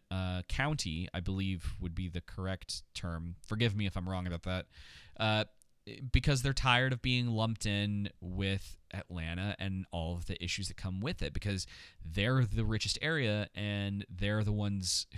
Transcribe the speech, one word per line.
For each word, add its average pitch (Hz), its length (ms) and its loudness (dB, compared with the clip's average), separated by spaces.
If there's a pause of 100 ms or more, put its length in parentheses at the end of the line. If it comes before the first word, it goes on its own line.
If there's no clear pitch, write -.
(100)
uh, 92 380 -2
county, 95 640 -2
I 90 80 -2
believe 95 600 -2
would 90 140 -4
be 92 140 -2
the 85 140 -4
correct - 600 -6 (120)
term. 85 400 -6 (100)
Forgive 110 320 2
me 104 100 2
if 92 100 -4
I'm 90 120 -2
wrong 92 180 -2
about 85 180 -4
that. 92 220 -2 (520)
Uh, 107 260 4 (680)
because 131 300 6
they're 139 100 2
tired 127 400 6
of 120 100 -2
being 123 260 2
lumped 113 380 2
in 101 440 2 (100)
with 95 560 -2 (160)
Atlanta 87 680 -4
and 95 320 -4
all 85 240 -2
of 85 120 -4
the - 160 -4
issues 87 260 -4
that - 80 -8
come 95 240 -4
with 120 220 -4
it, 73 100 -2
because 98 340 -2 (380)
they're 107 400 4
the 110 200 2
richest 107 380 2
area 120 540 2
and 101 520 -2
they're 104 360 2
the 104 80 2
ones 101 540 0 (120)